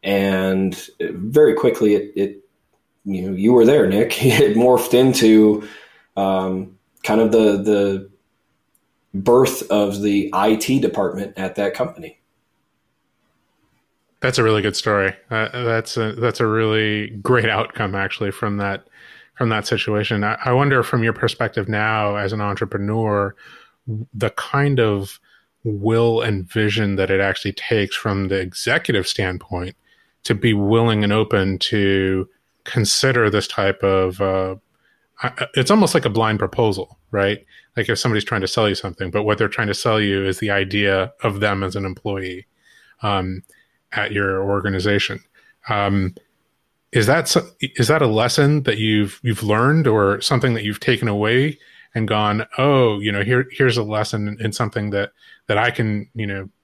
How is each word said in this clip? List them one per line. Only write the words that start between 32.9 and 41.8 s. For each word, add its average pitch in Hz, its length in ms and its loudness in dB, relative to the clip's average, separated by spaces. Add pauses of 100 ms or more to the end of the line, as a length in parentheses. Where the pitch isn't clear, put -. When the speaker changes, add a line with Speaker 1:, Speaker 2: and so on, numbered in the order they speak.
Speaker 2:
this 101 200 0
type 98 340 -2
of, 95 380 0
uh, 95 340 -2 (680)
I, - 320 -6
it's 131 160 0
almost 208 240 4
like 151 100 2
a 117 60 0
blind 110 300 0
proposal, 101 580 -2 (140)
right? 101 320 0 (320)
Like 113 120 -2
if 110 100 0
somebody's 107 260 0
trying 107 160 -4
to 92 80 -2
sell 110 200 2
you 98 60 0
something, 92 360 -8
but 104 120 -2
what 107 160 0
they're 107 100 0
trying 104 200 -4
to 101 60 -2
sell 110 260 0
you 98 260 0
is 95 140 -4
the 104 100 -4
idea 98 600 0 (100)
of 101 160 -2
them 101 240 0
as 95 140 -6
an 98 80 -6